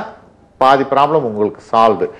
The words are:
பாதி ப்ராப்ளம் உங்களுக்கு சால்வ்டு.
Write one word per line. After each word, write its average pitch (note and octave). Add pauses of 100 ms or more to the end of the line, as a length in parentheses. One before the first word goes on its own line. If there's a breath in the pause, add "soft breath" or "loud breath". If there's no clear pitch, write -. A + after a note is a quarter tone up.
(640)
பாதி C3+
ப்ராப்ளம் C#3+
உங்களுக்கு G#2
சால்வ்டு. A2 (100)